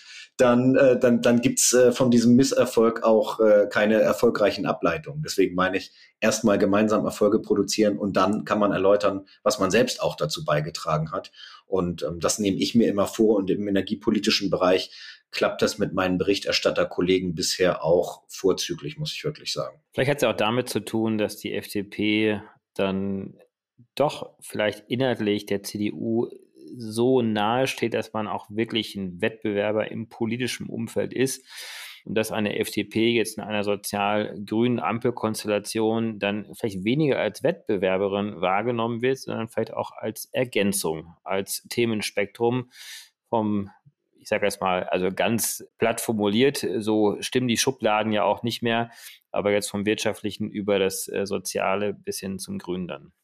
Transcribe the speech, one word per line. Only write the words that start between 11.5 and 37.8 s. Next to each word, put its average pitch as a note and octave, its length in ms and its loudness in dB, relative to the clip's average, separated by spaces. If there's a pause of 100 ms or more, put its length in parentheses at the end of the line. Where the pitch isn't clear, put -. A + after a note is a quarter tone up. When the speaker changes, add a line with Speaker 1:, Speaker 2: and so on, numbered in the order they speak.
Speaker 1:
Und, F2 360 -2
ähm, E2 160 -6
das F2+ 220 0
nehme G2 160 0
ich - 180 -2
mir A2 140 6
immer G2 180 0
vor A2 300 2
und F#2+ 120 -2
im G2+ 200 -2
energiepolitischen G2+ 840 0
Bereich F2+ 400 2 (400)
klappt - 320 -2
das - 160 0
mit E2+ 140 -2
meinen F#2 260 0
Berichterstatterkollegen F#2 1160 0
bisher - 480 0
auch E2+ 420 2
vorzüglich, E2 720 -4
muss D#2 140 -6
ich - 100 -10
wirklich - 300 -8
sagen. C2 260 -8 (140)
Speaker 2:
Vielleicht C3 180 0
hat's C#3+ 120 -2
ja A2+ 100 4
auch G#2 40 -4
damit A#2 320 0
zu G#2+ 120 -2
tun, A2 360 -2
dass G#2 200 -2
die G#2 180 -8
F G2 140 -6
D G2+ 160 -4
P G#2+ 560 0 (340)
dann G2 600 -4 (600)
doch - 360 -2 (100)
vielleicht G#2+ 480 -4
inhaltlich A2+ 580 0
der G2 160 -4
C - 160 -8
D G#2 140 -2
U A2+ 360 -2 (480)
so A#2+ 460 2
nahe A2 440 2
steht, A#2 280 -2
dass G#2+ 200 -4
man G#2+ 120 -4
auch F#2+ 220 -6
wirklich A2 480 -4
ein F#2 240 -8
Wettbewerber G#2+ 720 -2
im A2+ 160 -10
politischen A#2 580 -6
Umfeld A2 460 -6
ist - 320 -2 (600)
und G#2 120 -4
dass A2 160 0
eine G#2 260 -2
F G#2+ 120 -2
D G#2 120 -2
P A2 300 0
jetzt A2 240 0
in G2+ 80 -10
einer G#2 180 -2
sozial-grünen G#2 1200 -2
Ampelkonstellation A2 1400 -2
dann G2+ 280 -4 (120)
vielleicht G2 240 -6
weniger B2+ 360 2
als - 260 -2
Wettbewerberin G2 960 -2